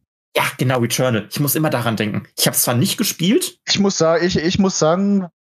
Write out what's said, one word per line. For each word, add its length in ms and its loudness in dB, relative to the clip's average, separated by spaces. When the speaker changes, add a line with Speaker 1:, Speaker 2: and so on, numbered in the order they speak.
Speaker 1:
Ja, 80 0
genau, 220 0
Returnal. 500 0
Ich 100 -8
muss 140 0
immer 160 0
daran 260 -2
denken. 300 -4
Ich 100 -2
hab's 180 0
zwar 100 0
nicht 240 0
gespielt. 680 -2
Speaker 2:
Ich 120 -2
muss 200 0
sa-, 200 4
ich, 180 0
ich 220 0
muss 200 2
sagen, 500 2